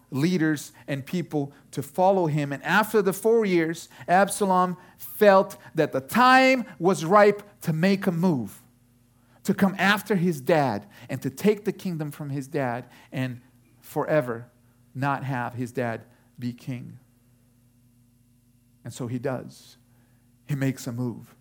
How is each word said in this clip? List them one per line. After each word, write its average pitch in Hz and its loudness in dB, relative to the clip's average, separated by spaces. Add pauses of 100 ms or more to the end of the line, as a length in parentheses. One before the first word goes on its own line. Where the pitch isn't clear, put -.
(120)
leaders 156 -2 (160)
and 139 -6
people 156 -6 (200)
to 139 -6
follow 185 2
him. 143 -2
And 131 -10
after 214 2
the 190 0
four 226 2
years, 165 -2 (180)
Absalom 185 2 (200)
felt 196 4 (180)
that 151 0
the 135 -2
time 254 4 (140)
was 165 0
ripe 202 6 (180)
to 165 -2
make 196 0
a 190 2
move, 160 -2 (840)
to 190 0
come 190 2
after 202 0
his 170 0
dad 127 0 (220)
and 131 -8
to 143 -6
take 202 0
the 190 -2
kingdom 160 -8
from 143 -12
his 139 -8
dad 127 -4 (260)
and 127 -6 (400)
forever 135 -4 (460)
not 139 -2
have 123 -6
his 120 -8
dad 117 -6 (340)
be 120 -8
king. 120 -14 (1900)
And 123 -14
so 123 -8
he 123 -6
does. - -10 (680)
He 147 -6
makes 135 -4
a 127 -8
move. 120 -8